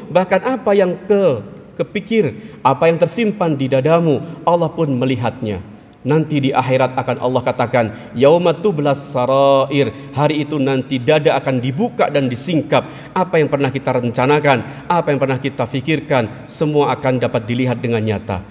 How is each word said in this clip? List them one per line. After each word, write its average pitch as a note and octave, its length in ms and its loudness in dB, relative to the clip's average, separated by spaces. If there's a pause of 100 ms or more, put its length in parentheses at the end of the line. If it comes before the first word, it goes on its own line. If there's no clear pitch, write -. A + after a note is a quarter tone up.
Bahkan F#3 400 0
apa A3+ 240 0
yang F#3 240 2 (160)
ke-, F3 320 2 (320)
kepikir, F3+ 880 -2
apa C3+ 240 4
yang E3 80 4
tersimpan F3+ 560 0
di C3+ 160 -2
dadamu, D3 560 2 (240)
Allah E3+ 240 2
pun E3 240 -2
melihatnya. A#2 640 -2 (460)
Nanti D3+ 320 0
di C3 160 0
akhirat B2+ 480 0
akan B2 160 -2
Allah B2+ 240 0
katakan, A#2+ 440 0 (280)
"Yauma D#3+ 400 4
tublas D3 560 -2
sarair." C3+ 800 2 (240)
Hari D3 320 0
itu D3 160 -2
nanti C3 400 -2
dada D3 320 4
akan C3+ 240 0
dibuka D3 560 -2
dan C#3 160 2
disingkap. C#3 560 0 (320)
Apa F3 240 2
yang C#3+ 80 2
pernah C#3 240 0
kita C3+ 240 -2
rencanakan, B2+ 880 0
apa E3+ 240 0
yang C#3 80 2
pernah C3+ 240 -2
kita C3 240 -4
fikirkan, C3+ 800 -2
semua D3 480 0
akan C3 240 -2
dapat A#2 320 -2
dilihat B2 320 -2
dengan A#2 240 -2
nyata. G2+ 460 -4